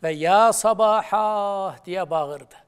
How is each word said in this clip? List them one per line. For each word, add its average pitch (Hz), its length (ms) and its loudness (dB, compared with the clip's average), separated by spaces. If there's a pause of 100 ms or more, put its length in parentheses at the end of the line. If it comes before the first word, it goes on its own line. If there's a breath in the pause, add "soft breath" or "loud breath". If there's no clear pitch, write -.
ve 160 100 -4
Ya 185 400 4
sabaha! 208 1300 0
diye 180 260 -6
bağırdı. 147 440 -6 (120)